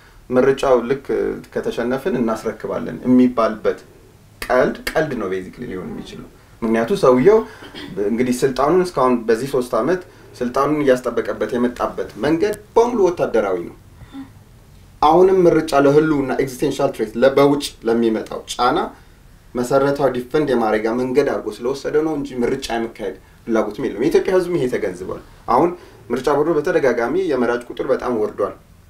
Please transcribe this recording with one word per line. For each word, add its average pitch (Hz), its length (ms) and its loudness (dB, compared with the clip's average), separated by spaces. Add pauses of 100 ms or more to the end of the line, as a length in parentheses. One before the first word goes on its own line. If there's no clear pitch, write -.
(300)
ምርጫው 131 520 4
ልክ 131 240 -4 (420)
ከተሸነፍን 120 680 -4
እናስረክባለን 101 840 -4
የሚባልበት 110 800 2 (640)
ቀልድ፣ 131 420 2
ቀልድ 151 300 -2
ነው 104 140 -6
basically 92 380 -8
ሊሆን 92 220 -10
የሚችለው። - 400 -14 (340)
ምክንያቱ 113 340 0
ሰውየው 147 420 4 (640)
እንግዲህ 117 320 0
ስልጣኑን 143 480 2
እስካሁን 131 400 0
በዚህ 113 280 0
ሶስት 123 240 -2
አመት 156 280 0 (320)
ስልጣኑን 135 460 -2
እያስጠበቀበት 117 720 0
የመጣበት 110 640 -2
መንገድ 165 380 0 (140)
በሙሉ 233 340 2
ወታደራዊ 113 600 0
ነው። 82 140 -14 (1300)
አሁንም 185 400 6
ምርጫ 156 380 4
ለህልውና 143 540 4
ኤግዚስቴንሻል 135 560 -2
ትሬት 110 240 -6
ለ-፣ 127 180 4
በውጭ 143 320 4 (200)
ለሚመጣው 113 640 0
ጫና 123 300 0 (760)
መሰረታዊ 139 580 2
ዲፈንድ 135 380 -2
የማረጊያ 113 440 0
መንገድ 127 340 0
አድርጎ 107 240 -4
ስለወሰደ 139 500 -6
ነው 160 120 -2
እንጂ 139 140 -6 (100)
ምርጫ 127 340 -2
የመካሄድ 113 440 -6 (240)
ፍላጎትም 110 440 -2
የለውም። 107 200 -4
የኢትዮጵያ 190 300 2
ህዝብም 175 220 0
ይሄ 135 120 -2
ተገንዝቧል። 92 520 -6 (280)
አሁን 143 220 4 (380)
ምርጫ 127 240 -4
ቦርዱ 151 200 2
በተደጋጋሚ 139 640 0 (100)
የመራጭ 120 380 0
ቁጥር - 240 -8
በጣም 123 280 -2
ወርዷል፣ 104 380 -2 (360)